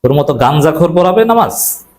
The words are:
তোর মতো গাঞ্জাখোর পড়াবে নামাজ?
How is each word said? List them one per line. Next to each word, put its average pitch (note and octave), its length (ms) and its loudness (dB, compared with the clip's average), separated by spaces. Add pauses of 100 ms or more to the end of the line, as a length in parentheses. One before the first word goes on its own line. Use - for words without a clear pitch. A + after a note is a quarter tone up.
তোর C3 100 0
মতো C#3+ 200 0
গাঞ্জাখোর D#3 640 0
পড়াবে F#3 280 2
নামাজ? - 580 -2 (160)